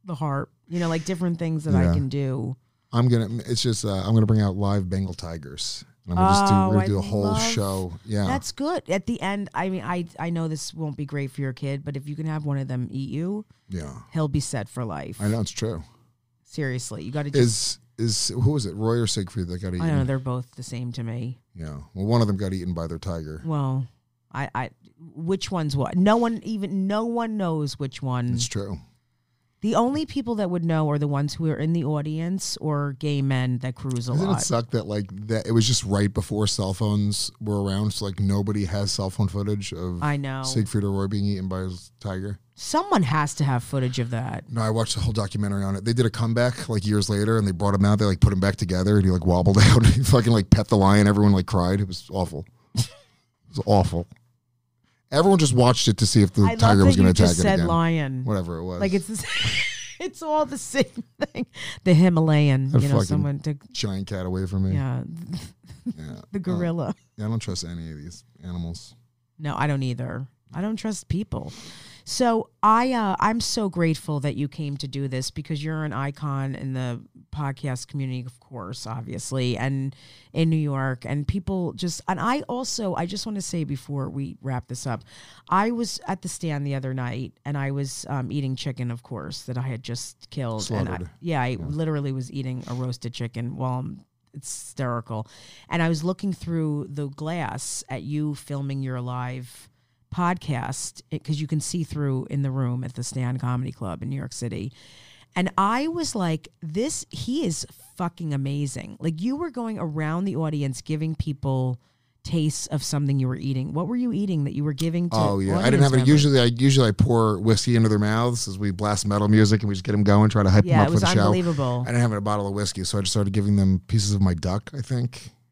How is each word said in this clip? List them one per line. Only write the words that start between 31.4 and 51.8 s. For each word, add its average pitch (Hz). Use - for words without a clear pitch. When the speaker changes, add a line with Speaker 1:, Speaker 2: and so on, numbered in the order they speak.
Speaker 1:
are 147
in 160
the 170
audience 156
or 143
gay 147
men 127
that 131
cruise 123
a 123
Speaker 2:
Doesn't 175
Speaker 1:
lot. 190
Speaker 2:
it 120
suck 120
that, 110
like, 104
that 110
it 110
was 113
just 117
right 101
before 107
cell 95
phones 104
were 104
around, 101
so, -
like, 95
nobody 101
has 101
cell 95
phone 95
footage 101
of 87
Speaker 1:
I 147
know. 135
Speaker 2:
Siegfried 110
or 98
Roy 98
being 101
eaten 95
by 92
his 92
tiger? 98
Speaker 1:
Someone 359
has 151
to 151
have 127
footage 127
of 120
that. 120
Speaker 2:
No, 113
I 110
watched 110
the 110
whole 117
documentary 101
on 98
it. 95
They 117
did 120
a 110
comeback, 117
like, 104
years 104
later, 107
and 101
they 95
brought 98
him 98
out. 104
They, 104
like, 95
put 101
him 92
back 98
together, 92
and 95
he, 92
like, 87
wobbled 92
<laughs> 107
out. 117
He 131
fucking, 120
like, 104
pet 110
the 110
lion. 101
Everyone, 101
like, 92
cried. 92